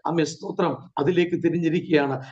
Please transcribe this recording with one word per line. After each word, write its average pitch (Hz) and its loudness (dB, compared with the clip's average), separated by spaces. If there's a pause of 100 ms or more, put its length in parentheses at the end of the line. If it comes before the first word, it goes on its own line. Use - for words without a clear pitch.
ആമേൻ, 165 2
സ്തോത്രം, 160 -2 (200)
അതിലേക്ക് 170 2
തിരിഞ്ഞിരിക്കുകയാണ്. 160 0